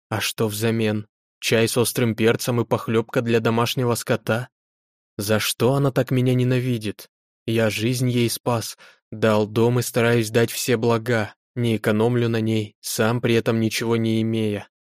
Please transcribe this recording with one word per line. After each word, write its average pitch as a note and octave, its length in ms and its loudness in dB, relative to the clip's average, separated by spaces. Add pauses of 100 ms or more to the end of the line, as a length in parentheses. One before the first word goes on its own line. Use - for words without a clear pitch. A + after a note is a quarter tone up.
А G#2+ 100 -4
что A2 300 -2
взамен? G#2+ 580 -2 (340)
Чай A2+ 260 2
с - 80 -2
острым A#2+ 380 2
перцем A#2+ 480 0
и A2 40 0
похлёбка A#2 580 -2
для A2+ 160 2
домашнего A#2 560 0
скота? A#2 540 -4 (680)
За G#2 220 0
что - 340 0
она C#3 180 2
так C3 200 0
меня B2+ 240 2
ненавидит? B2 760 -2 (380)
Я A2+ 240 2
жизнь A#2+ 380 -2
ей A#2+ 200 2
спас, - 480 -4 (340)
дал G#2+ 360 2
дом A#2 320 2
и - 20 -2
стараюсь A#2 480 0
дать A#2 220 2
все - 260 -2
блага, A2+ 560 0 (220)
не A#2 220 0
экономлю A#2 520 0
на A2+ 120 0
ней, A2 380 -2
сам A#2 420 0
при A#2 120 2
этом A2+ 260 2
ничего A2+ 380 0
не A2+ 240 0
имея. A2 480 -2 (120)